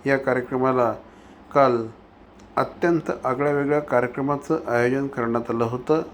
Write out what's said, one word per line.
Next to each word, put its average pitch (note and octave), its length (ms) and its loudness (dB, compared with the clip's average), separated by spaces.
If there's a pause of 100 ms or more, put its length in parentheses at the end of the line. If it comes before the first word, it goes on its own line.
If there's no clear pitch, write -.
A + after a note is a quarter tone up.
या C#3 120 4
कार्यक्रमाला B2+ 720 0 (600)
काल C3 240 6 (800)
अत्यंत E3 540 0 (140)
आगळ्यावेगळ्या C#3+ 540 0
कार्यक्रमाचं C#3 1000 -2
आयोजन C3 280 0
करण्यात A#2 480 -2
आलं A#2 80 0
होतं. B2 380 0 (120)